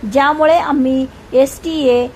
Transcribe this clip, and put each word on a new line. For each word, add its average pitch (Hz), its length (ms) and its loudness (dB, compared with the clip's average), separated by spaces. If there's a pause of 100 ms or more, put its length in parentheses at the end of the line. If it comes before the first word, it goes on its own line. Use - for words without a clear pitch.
(140)
ज्यामुळे 311 440 2
आम्ही 262 480 0 (280)
एसटीए 269 840 0